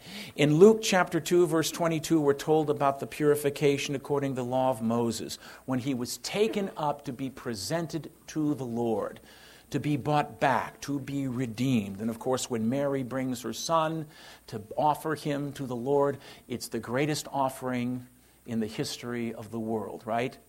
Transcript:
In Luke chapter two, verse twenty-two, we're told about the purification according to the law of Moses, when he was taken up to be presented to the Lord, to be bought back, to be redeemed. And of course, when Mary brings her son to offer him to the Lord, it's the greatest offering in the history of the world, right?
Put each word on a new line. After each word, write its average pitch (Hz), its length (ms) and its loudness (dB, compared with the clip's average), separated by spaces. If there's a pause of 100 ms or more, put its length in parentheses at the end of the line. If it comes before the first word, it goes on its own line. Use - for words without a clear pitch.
(360)
In 151 220 4
Luke 220 220 10
chapter 180 400 2
two, 175 260 4
verse 156 240 2
twenty-two, 165 500 2
we're 143 120 4
told 156 380 2
about 139 300 2
the - 60 -6
purification 143 880 2
according 139 380 -2
to 127 100 -4
the 120 60 -4
law 131 220 2
of 123 100 -2
Moses, 117 580 0 (280)
when 131 140 0
he 135 120 -2
was 120 260 -4
taken 208 580 0
up 147 280 -2
to 139 80 -6
be 131 160 -6
presented 151 800 -6 (180)
to 147 260 0
the 131 100 -6
Lord, 117 560 -2 (500)
to 143 100 -2
be 147 160 0
bought 147 420 0
back, 123 440 0
to 143 180 -4
be 139 260 -4
redeemed. 117 720 0
And 113 100 -2
of 113 100 -8
course, 131 280 0
when 113 200 0
Mary 139 340 0
brings 127 400 -4
her 113 100 -6
son 160 540 0 (400)
to 107 160 -10 (140)
offer 147 380 2
him 143 400 -4
to 139 120 -8
the 123 100 -6
Lord, 139 420 2 (280)
it's - 220 -6
the 117 100 -4
greatest 139 540 -2
offering 127 720 -4 (400)
in 113 140 -2
the 110 60 0
history 120 680 -6
of 104 160 -14
the 113 100 -6
world, 107 460 -4
right? 117 320 -2 (100)